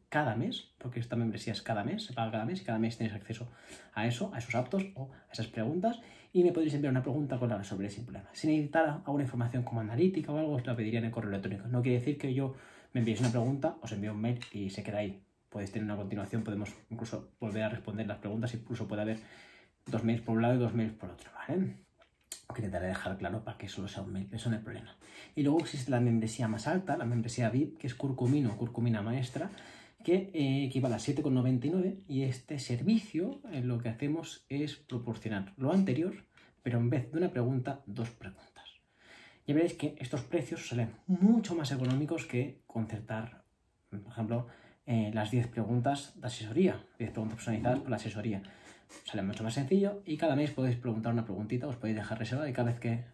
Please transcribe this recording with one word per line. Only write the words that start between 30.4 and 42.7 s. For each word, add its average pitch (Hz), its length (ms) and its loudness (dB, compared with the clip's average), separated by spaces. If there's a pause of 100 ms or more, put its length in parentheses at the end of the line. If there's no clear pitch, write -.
equivale 127 300 2
a - 40 -2
siete 147 240 0
con 135 100 4
noventa 127 320 4
y 147 40 2
nueve, 185 400 2
y 135 140 0
este 131 360 -2
servicio, 180 800 0 (100)
eh, 143 140 -4
lo 123 140 0
que 117 100 -4
hacemos 147 640 -4
es 143 260 -2
proporcionar 113 800 -6
lo 135 160 2
anterior, 190 540 2 (360)
pero 120 160 0
en 120 120 4
vez 131 200 0
de 151 80 -2
una 180 120 2
pregunta, 131 560 0
dos 113 240 -4
preguntas. - 560 -18 (840)
Ya 147 80 4
veréis 170 200 4
que 147 220 -4
estos 123 260 -4
precios - 440 -4
salen 117 220 0 (180)
mucho 190 480 6
más 143 160 0
económicos 139 540 2
que 131 420 -2
concertar, 110 760 -6 (460)